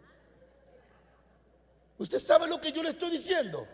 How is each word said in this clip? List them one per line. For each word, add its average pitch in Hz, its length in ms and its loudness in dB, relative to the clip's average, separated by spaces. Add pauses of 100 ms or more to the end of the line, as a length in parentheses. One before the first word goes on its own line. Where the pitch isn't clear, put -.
(2000)
¿Usted - 220 -2
sabe 330 260 6
lo 330 120 -2
que 311 140 -4
yo 320 100 -4
le 320 80 -2
estoy 349 200 -4
diciendo? 240 640 -2